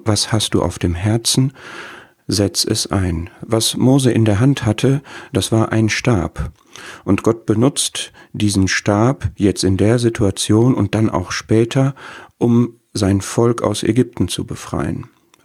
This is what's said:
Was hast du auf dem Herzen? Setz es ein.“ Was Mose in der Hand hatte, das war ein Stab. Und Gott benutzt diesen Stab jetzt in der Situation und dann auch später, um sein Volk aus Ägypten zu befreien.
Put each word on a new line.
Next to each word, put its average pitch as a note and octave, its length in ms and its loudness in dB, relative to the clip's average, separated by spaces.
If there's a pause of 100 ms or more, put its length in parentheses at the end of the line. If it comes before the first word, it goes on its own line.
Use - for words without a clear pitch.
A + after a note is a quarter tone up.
Was G#2 260 0
hast G#2+ 220 -2
du G2+ 80 2
auf - 180 -2
dem F2+ 160 0
Herzen? A2+ 580 0 (720)
Setz G2+ 380 0
es - 220 -2
ein.“ E2+ 420 -2 (120)
Was - 360 -2
Mose C3 340 4
in A2+ 140 4
der G2+ 140 2
Hand C3 260 2
hatte, B2+ 360 0 (300)
das G#2+ 200 -2
war A2+ 200 2
ein A2 180 2
Stab. - 640 -2 (540)
Und G2 180 2
Gott - 220 0
benutzt - 680 0 (220)
diesen G2 340 0
Stab A2 680 0
jetzt F#2+ 280 0
in F#2 140 2
der A2 220 2
Situation A2+ 720 2
und G#2 220 0
dann A2 140 2
auch - 220 -4
später, A#2 640 0 (420)
um A#2+ 420 2 (140)
sein G2 280 0
Volk A#2 400 0
aus G#2 220 -2
Ägypten - 440 0
zu - 180 -6
befreien. - 640 -6 (380)